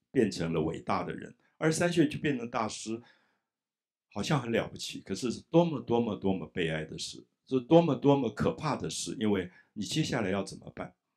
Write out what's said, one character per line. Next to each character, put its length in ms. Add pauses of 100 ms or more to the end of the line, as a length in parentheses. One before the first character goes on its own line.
(100)
变 200
成 220
了 80
伟 200
大 220
的 120
人， 200 (220)
二 160
十 60
三 120
岁 160
就 120
变 180
成 140
大 180
师， 320 (1120)
好 120
像 160
很 140
了 160
不 80
起， 240
可 140
是 160
是 180
多 160
么 160
多 180
么 160
多 200
么 140
悲 200
哀 160
的 140
事， 260 (220)
是 120
多 220
么 140
多 200
么 140
可 240
怕 240
的 140
事， 280
因 120
为 200 (220)
你 100
接 220
下 160
来 80
要 160
怎 140
么 160
办？ 200 (220)